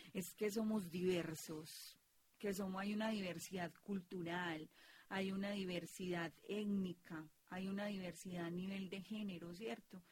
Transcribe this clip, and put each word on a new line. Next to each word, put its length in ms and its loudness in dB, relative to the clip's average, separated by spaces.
es 200 -2
que 180 4
somos 380 4
diversos, 1080 0
que 140 2
somos, 280 0
hay 120 0
una 160 4
diversidad 640 0
cultural, 840 0
hay 220 0
una 200 0
diversidad 840 0
étnica, 800 0
hay 180 -2
una 180 0
diversidad 600 -2
a 60 0
nivel 380 0
de 120 -2
género, 520 -4
¿cierto? 480 -6